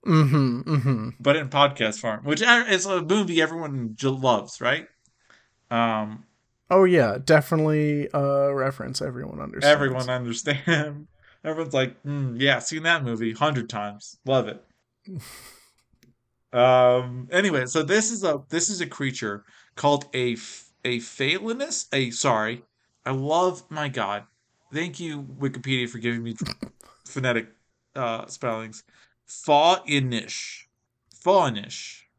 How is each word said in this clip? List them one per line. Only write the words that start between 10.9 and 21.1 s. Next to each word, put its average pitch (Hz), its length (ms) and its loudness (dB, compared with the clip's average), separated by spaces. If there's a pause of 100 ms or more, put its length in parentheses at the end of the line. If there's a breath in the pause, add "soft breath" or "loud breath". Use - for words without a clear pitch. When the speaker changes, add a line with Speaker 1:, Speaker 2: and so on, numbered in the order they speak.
Speaker 2:
<laughs> - 340 -20
Everyone's 156 280 -6
like, 131 300 0
"Mm, 143 380 -4
yeah, 135 180 4
seen 156 240 -8
that 165 220 2
movie 113 260 -2
a 110 60 -10
hundred 143 320 0
times. 104 560 -10
Love 131 240 0
it." - 120 -14 (460)
<laughs> 185 140 -12 (1300 loud breath)
Um, 123 760 4
anyway, 170 340 2
so - 180 0
this 214 280 0
is 202 120 -8
a, 147 260 0
this 165 200 -2
is 185 120 -6
a 160 60 -6
creature 123 560 -6 (320 soft breath)
called 143 380 0
a 123 200 -2
f-, - 360 -14 (160)
a 123 140 -2
phalanus. 214 960 -4